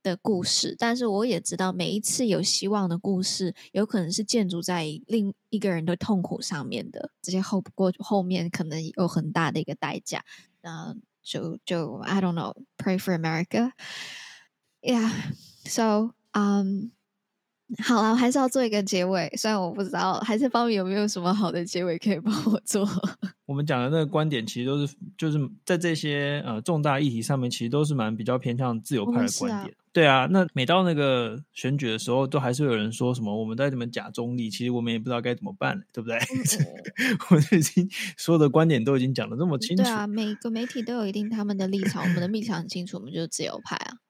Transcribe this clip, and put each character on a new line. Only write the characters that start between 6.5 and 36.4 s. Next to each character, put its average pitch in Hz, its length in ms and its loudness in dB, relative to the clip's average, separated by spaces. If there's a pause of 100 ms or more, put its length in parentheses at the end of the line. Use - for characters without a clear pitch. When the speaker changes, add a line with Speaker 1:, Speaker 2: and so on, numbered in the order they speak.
Speaker 1:
面 - 260 -6
的， - 200 -12 (100)
这 175 100 -8
些 185 100 2
后-， 196 200 -2 (120)
过-， 190 160 2 (100)
后 202 220 0
面 180 280 0
可 170 160 -4
能 160 200 -6 (120)
有 175 100 2
很 160 240 0
大 160 180 0
的 156 120 0
一 - 20 -2
个 151 120 -6
代 - 280 -6
价。 - 200 -6 (380)
那 165 320 -12 (280)
就， - 440 -6
就， 170 340 -2
I 190 220 0
don't 180 120 2
know，pray - 640 -4
for 185 200 0
America. 165 540 0 (1080)
Yeah, 233 280 2 (540)
so, 220 500 0 (200)
um, 202 560 0 (920)
好 226 200 4
啦， 220 100 4
我 233 40 4
还 247 160 4
是 277 60 2
要 262 100 4
做 254 180 2
一 220 40 0
个 208 140 2
结 185 220 2
尾， 180 320 0
虽 220 120 0
然 214 100 2
我 175 120 -2
不 202 120 -4
知 185 60 -4
道， 185 300 0
还 220 180 0
是 262 120 2
方 233 200 2
宇 220 60 2
有 190 80 0
没 185 100 -2
有 208 140 2
什 190 140 -4
么 180 120 4
好 202 180 2
的 175 120 -2
结 175 220 -2
尾 170 120 0
可 202 160 2
以 156 60 0
帮 208 140 0 (180)
我 214 140 0
做？ 208 220 0 (280)
<laughs> - 300 -10
Speaker 2:
我 139 80 -4
们 143 120 0
讲 131 160 2
的 127 80 2
那 160 80 2
个 156 80 4
观 151 220 2
点 120 180 0
其 120 160 -6
实 127 60 -2
都 143 180 2
是， 139 100 -8 (220)
就 160 140 0
是 151 60 2 (280)
在 180 120 2
这 165 160 2
些， 143 520 -2
呃， 110 160 -4
重 160 200 0
大 143 180 4
议 147 100 2
题 113 120 -2
上 139 160 0
面， 123 120 0
其 120 100 -4
实 117 100 -2
都 143 140 4
是 151 100 2
蛮 110 220 0
比 110 80 -6
较 127 140 0
偏 120 200 -2
向 120 240 0
自 139 140 -4
由 104 100 2
派 240 200 2
的 - 20 0
观 - 0 -
点。 - 140 -2
Speaker 1:
我 254 60 -2
们 202 180 -4
是 - 40 -12
啊。 - 0 - (240)
Speaker 2:
对 160 140 8
啊， 135 240 6
那 185 220 6
每 131 120 2
到 185 180 4
那 175 100 4
个 127 460 2 (120)
选 131 260 -2
举 131 100 0
的 110 120 0
时 - 100 -6
候， 131 160 4
都 139 140 0
还 127 120 0
是 139 120 0
会 135 80 2
有 113 40 4
人 107 160 0
说 123 220 0
什 123 80 -2
么 104 160 -2
“我 110 80 -2
们 110 100 -4
在 139 140 2
这 131 80 -2
边 117 140 -4
假 104 180 -8
中 120 260 -4
立”， 117 140 -2
其 110 160 -6
实 123 60 0
我 120 100 0
们 117 100 -2
也 117 60 -2
不 110 60 -6
知 123 80 -4
道 120 100 0
该 123 140 -2
怎 - 80 -12
么 101 100 -8
办， 127 260 -2 (120)
对 120 100 -8
不 113 80 -8
对？ 117 80 -2
Speaker 1:
嗯， 127 80 0 (720)